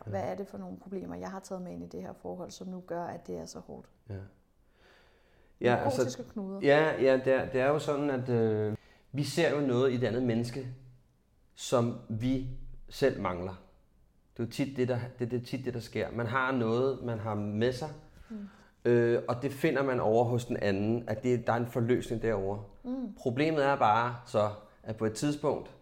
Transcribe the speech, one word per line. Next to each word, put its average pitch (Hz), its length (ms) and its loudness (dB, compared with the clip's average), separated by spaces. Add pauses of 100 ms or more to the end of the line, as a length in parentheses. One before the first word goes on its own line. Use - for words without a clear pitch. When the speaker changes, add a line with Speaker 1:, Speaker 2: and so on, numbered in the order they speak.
Speaker 1:
Ja. - 40 -12
Speaker 2:
Hvad 190 140 -4
er 185 120 -4
det 196 120 -8
for 196 100 -14
nogle 185 200 -10
problemer, 180 380 -10
jeg 180 160 -8
har 190 80 -10
taget 185 220 -10
med 180 100 -10
ind 175 120 -10
i 175 40 -12
det 180 140 -10
her 185 120 -10
forhold, 175 380 -10
som - 160 -14
nu 185 200 -10
gør, 170 160 -6
at - 240 -10
det 175 100 -6
er 165 80 -10
så - 140 -14
hårdt? 127 300 -16 (200)
Speaker 1:
Ja. 104 40 -6
Speaker 2:
Nogle 95 120 -10 (1400)
Speaker 1:
Ja, 247 220 6
altså, 262 180 2
Speaker 2:
gotiske - 220 -2
knuder. 196 380 -8
Speaker 1:
ja, 147 400 6
ja, 131 160 6
det 131 160 4
er, 127 160 2
det 131 120 0
er 131 60 4
jo 147 120 2
sådan, 147 300 0
at, 127 200 -2
øh, 107 460 2 (360)
vi 143 120 0
ser 151 320 2
jo 143 120 2
noget 127 260 4
i 123 40 0
det 120 100 2
andet 117 160 0
menneske, 120 440 0 (880)
som 120 400 0 (140)
vi 127 380 0 (420)
selv 127 320 2
mangler. 92 420 -4 (720)
Det 120 60 -2
er 113 40 -4
jo 117 40 -8
tit 139 260 -4
det, 127 100 2
der, 123 120 0 (200)
det, 120 120 -2
det 123 100 -2
er 123 40 -10
tit 131 200 -6
det, 123 80 -4
der 120 60 -4
sker. 107 320 -4
Man 117 160 -4
har 131 240 0
noget, 123 520 0
man 117 160 -4
har 104 160 -4
med 104 380 0
sig, 151 160 -6 (400)
Speaker 2:
Mm. 208 180 -12 (380)
Speaker 1:
øh, 120 420 6
og 123 140 -2
det 139 100 -2
finder 139 320 2
man 127 160 2
over 110 240 6
hos 117 220 0
den 120 120 -2
anden, 104 520 2
at 110 140 -2
det, 123 240 2
der 117 60 4
er 113 40 2
en 120 100 0
forløsning 120 540 0
derovre. 104 420 -2 (200)
Speaker 2:
Mm. 254 360 -6
Speaker 1:
Problemet 143 460 2
er 139 100 4
bare 120 400 4 (100)
så, 107 240 2 (340)
at 110 140 -6
på 110 80 0
et 107 80 2
tidspunkt, 147 580 0 (100)